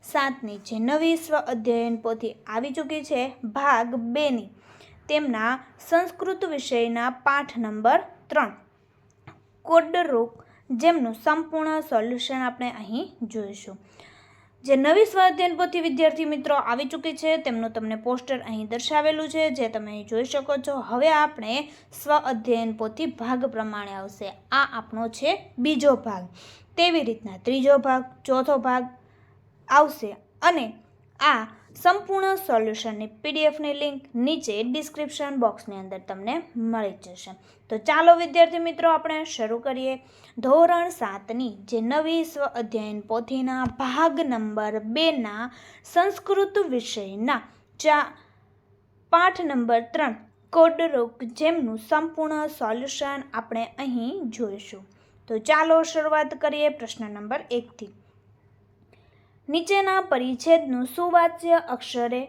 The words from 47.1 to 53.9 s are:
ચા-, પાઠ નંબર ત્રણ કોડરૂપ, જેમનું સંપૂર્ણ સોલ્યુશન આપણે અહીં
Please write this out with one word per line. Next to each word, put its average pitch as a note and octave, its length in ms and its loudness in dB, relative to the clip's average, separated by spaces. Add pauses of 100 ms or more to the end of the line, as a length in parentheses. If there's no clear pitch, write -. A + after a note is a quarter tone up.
ચા-, D4+ 320 2 (1000)
પાઠ F4+ 280 4
નંબર A#3+ 420 0 (100)
ત્રણ C#4+ 220 0 (380)
કોડરૂપ, E4 600 4 (260)
જેમનું D4 480 0
સંપૂર્ણ D#4 580 -2 (140)
સોલ્યુશન C4+ 600 -4 (140)
આપણે A3+ 320 -6 (120)
અહીં C4 520 -4